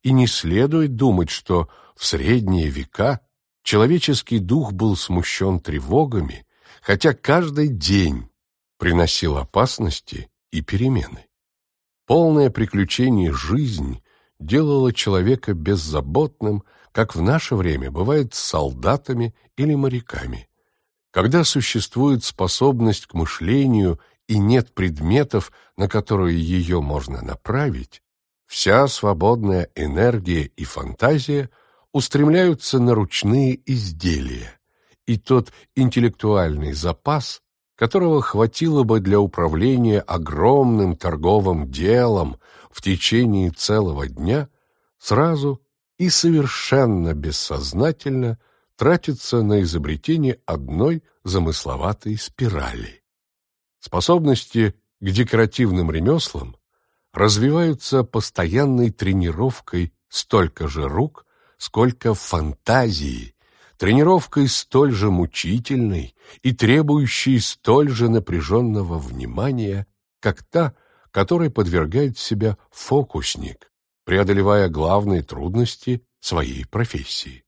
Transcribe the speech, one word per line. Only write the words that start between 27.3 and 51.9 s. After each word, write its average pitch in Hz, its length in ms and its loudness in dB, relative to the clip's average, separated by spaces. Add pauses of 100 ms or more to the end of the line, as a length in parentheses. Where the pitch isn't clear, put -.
вся 120 400 2
свободная 101 880 0
энергия 87 680 0
и - 200 -10
фантазия 127 840 -2 (420)
устремляются 147 880 2
на 120 160 4
ручные 127 720 0
изделия, 80 920 -6 (460)
и 117 120 0
тот 123 340 0 (240)
интеллектуальный 104 960 0
запас, 87 720 -4 (340)
которого 156 460 2
хватило 135 640 0
бы 110 180 2
для 98 180 2
управления 101 800 2
огромным 95 960 2
торговым 87 760 0
делом 95 680 0 (320)
в - 120 -14
течение 98 720 0
целого 82 560 -2
дня, 101 400 -2 (500)
сразу 143 640 0 (360)
и 180 120 0
совершенно 131 1040 2
бессознательно 110 1300 -4 (360)
тратится 127 680 0
на 104 180 4
изобретение 87 840 -2
одной 80 560 -2 (200)
замысловатой 90 920 -4